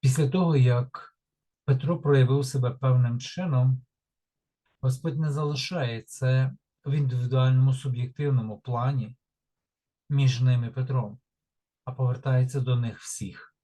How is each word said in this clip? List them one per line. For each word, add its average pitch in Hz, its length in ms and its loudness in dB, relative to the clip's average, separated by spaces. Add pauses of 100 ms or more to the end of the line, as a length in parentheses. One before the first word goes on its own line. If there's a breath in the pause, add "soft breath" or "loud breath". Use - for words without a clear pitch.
Після 135 300 2
того, 170 260 2
як 127 600 0 (480)
Петро 139 360 0
проявив 135 460 4
себе 123 240 -2
певним 123 500 2
чином, 131 680 -2 (920)
Господь 131 380 -4
не 156 140 -2
залишає 143 720 -4
це 131 540 0 (280)
в 139 80 -4
індивідуальному 131 800 2
суб'єктивному 123 880 -4
плані 123 560 -4 (920)
між 135 320 2
ним 127 240 2
і 117 60 -8
Петром, 127 500 -4 (640)
а 127 80 -10
повертається 127 680 0
до 123 160 0
них 117 240 -4
всіх. - 640 -14